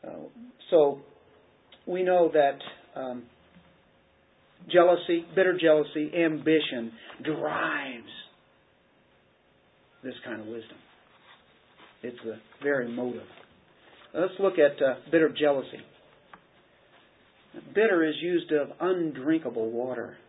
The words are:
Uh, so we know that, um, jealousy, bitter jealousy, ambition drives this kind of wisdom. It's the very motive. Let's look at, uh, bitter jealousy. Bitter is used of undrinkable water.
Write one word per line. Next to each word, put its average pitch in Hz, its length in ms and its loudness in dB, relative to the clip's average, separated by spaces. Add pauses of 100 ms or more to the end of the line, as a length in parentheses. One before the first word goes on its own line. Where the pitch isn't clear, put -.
Uh, 80 60 -12 (580)
so 147 320 6 (840)
we 180 180 -4
know 180 300 4
that, 139 260 4 (360)
um, 127 280 -8 (1400)
jealousy, 175 580 4 (100)
bitter 185 220 2
jealousy, 151 560 2
ambition 156 760 0 (320)
drives 143 880 -6 (1900)
this 127 120 -12 (100)
kind 110 160 -12
of 107 60 -14
wisdom. 113 300 -14 (1300)
It's 120 220 -12
the 110 140 -10 (220)
very 135 280 0
motive. 120 380 -8 (880)
Let's 185 240 -4
look 190 220 2
at, 143 220 4
uh, 131 140 2 (160)
bitter 160 180 4
jealousy. 143 520 -2 (1900)
Bitter 196 300 4
is 151 180 -2
used 170 300 -2
of 143 300 0
undrinkable 151 880 -2
water. 117 460 -6 (120)